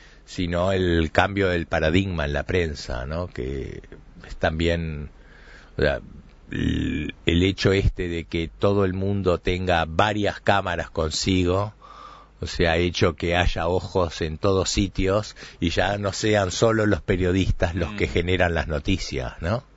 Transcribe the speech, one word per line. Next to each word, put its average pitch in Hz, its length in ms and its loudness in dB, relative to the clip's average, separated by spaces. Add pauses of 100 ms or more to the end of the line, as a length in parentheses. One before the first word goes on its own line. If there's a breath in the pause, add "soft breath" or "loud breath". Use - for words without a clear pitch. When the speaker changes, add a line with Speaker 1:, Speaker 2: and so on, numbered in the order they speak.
(260 loud breath)
Speaker 1:
sino 90 480 -2
el 85 380 2
cambio 98 360 2
del 87 200 0
paradigma 82 580 2
en 71 80 -4
la 71 100 -2
prensa, 71 600 -4
¿no? 85 220 -6
Que 65 540 -8 (460)
es - 80 -12
también, 80 760 -2 (680 loud breath)
o - 40 0
sea, 69 180 2 (520)
el, 76 640 -2 (100)
el 85 180 4
hecho 98 280 2
este 95 380 2
de 85 160 -6
que 82 240 -4 (100)
todo 101 260 2
el 92 80 0
mundo 95 460 0
tenga 90 480 0
varias 101 540 0
cámaras 95 480 0
consigo, 90 840 0 (680 loud breath)
o - 60 -6
sea, 82 260 2
ha 82 40 2
hecho 87 380 2
que 87 220 0
haya 87 300 2
ojos 90 540 -2
en 78 160 -4
todos 95 320 2
sitios 95 680 0 (260 loud breath)
y 87 80 2
ya 98 280 0
no 98 140 -2
sean 104 400 2
solo 110 340 2
los 101 160 2
periodistas 90 720 2
los 85 180 -2
Speaker 2:
Mm. - 40 -10
Speaker 1:
que 98 100 2
generan 90 460 2
las 80 140 -2
noticias, 73 720 -4
¿no? 101 220 -2 (140)